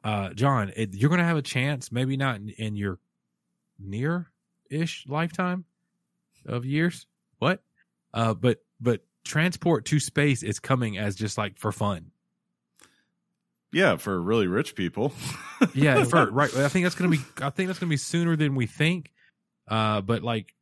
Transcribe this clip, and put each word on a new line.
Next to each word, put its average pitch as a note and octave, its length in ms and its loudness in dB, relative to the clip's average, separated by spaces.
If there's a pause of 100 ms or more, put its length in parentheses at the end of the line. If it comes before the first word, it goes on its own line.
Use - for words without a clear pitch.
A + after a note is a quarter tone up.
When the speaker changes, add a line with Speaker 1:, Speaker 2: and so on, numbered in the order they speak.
Speaker 1:
uh, G2+ 280 -4
John, A#2 440 0
it, G#2+ 180 -4
you're B2+ 160 2
gonna F3 140 4
have E3+ 120 2
a C#3+ 60 0
chance, C3 480 -4
maybe C3 260 0
not C3+ 200 0
in, G#2 140 -10
in G#2+ 260 -6
your G2+ 240 -2 (800)
near-ish D3+ 1300 -6
lifetime F3 560 -2 (800)
of A#2+ 180 -4
years. D#3 420 0 (340)
What? E3+ 220 0 (520)
Uh, A2+ 180 2
but, A#2 300 2 (180)
but A#2 240 0 (200)
transport E3 600 0
to D#3 120 2
space C#3+ 460 0
is G#2 160 -4
coming A#2 380 0
as G#2 180 -2
just, G#2 200 -4
like, G#2 220 -4
for - 140 -2
fun. G#2 400 -4 (1600)
Speaker 2:
Yeah, D3+ 240 4
for F#2+ 260 -2
really G#2 240 2
rich - 280 -2
people. G#2 440 -2
<laughs> - 40 -12 (520)
Speaker 1:
Yeah, C#3 300 6
for, B2 260 4
right. C#3 260 2
I C#3 120 4
think F3+ 160 2
that's F3+ 100 0
gonna F3+ 160 0
be, D#3+ 80 4 (240)
I C#3+ 80 -2
think F#3 160 -2
that's F#3 140 -6
gonna F3 100 -2
be D3 60 2
sooner E3+ 400 0
than D3 180 2
we B2 120 0
think. E3 440 -2 (560)
Uh, G#2+ 340 2
but G2+ 220 -2
like, A2+ 400 -4